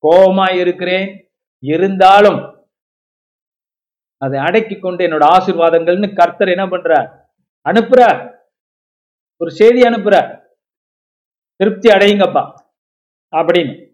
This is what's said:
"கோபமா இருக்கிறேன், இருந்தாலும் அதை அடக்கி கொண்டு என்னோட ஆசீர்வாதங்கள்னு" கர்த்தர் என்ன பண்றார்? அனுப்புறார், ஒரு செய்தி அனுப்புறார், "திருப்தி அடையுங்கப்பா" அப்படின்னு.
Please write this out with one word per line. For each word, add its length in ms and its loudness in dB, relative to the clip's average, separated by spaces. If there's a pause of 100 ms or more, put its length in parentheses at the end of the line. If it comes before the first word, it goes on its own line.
"கோபமா 420 2 (160)
இருக்கிறேன், 480 -4 (640)
இருந்தாலும் 680 2 (1800)
அதை 240 -8
அடக்கி 300 -4
கொண்டு 300 -8
என்னோட 200 0 (100)
ஆசீர்வாதங்கள்னு" 720 0 (120)
கர்த்தர் 360 0
என்ன 180 -6
பண்றார்? 360 -2 (560)
அனுப்புறார், 560 2 (1200)
ஒரு 180 -8
செய்தி 300 4
அனுப்புறார், 420 0 (1300)
"திருப்தி 360 -2
அடையுங்கப்பா" 480 0 (960)
அப்படின்னு. 360 -2 (180)